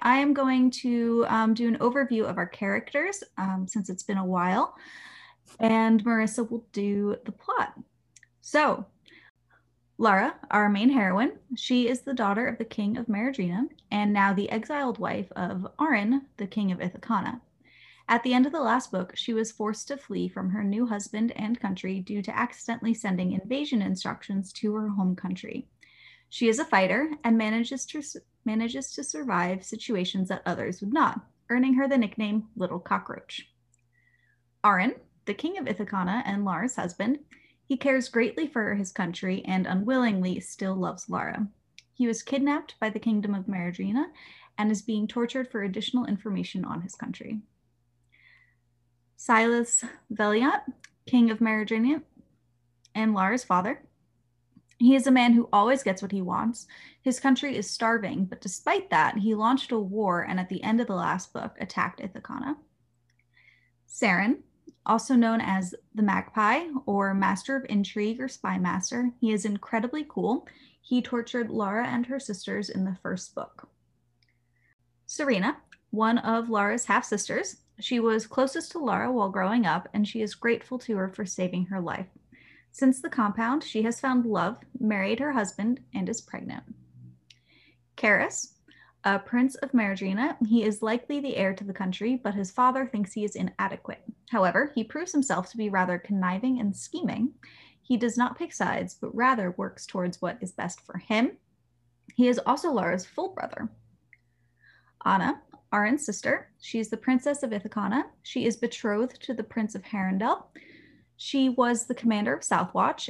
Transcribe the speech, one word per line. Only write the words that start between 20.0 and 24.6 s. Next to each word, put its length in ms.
from 220
her 140
new 240
husband 480
and 240
country 400
due 240
to 120
accidentally 600
sending 380
invasion 500
instructions 680
to 200